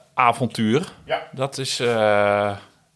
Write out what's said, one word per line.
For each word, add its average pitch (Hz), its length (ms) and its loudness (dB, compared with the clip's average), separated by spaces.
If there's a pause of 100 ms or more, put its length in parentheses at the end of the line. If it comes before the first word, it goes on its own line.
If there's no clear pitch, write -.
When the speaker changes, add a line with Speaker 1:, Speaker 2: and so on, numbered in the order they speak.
(140)
Speaker 1:
avontuur. 120 800 0 (120)
Speaker 2:
Ja. 156 180 -4 (100)
Speaker 1:
Dat 135 260 -6
is, 135 220 -6
eh, 104 720 2 (440)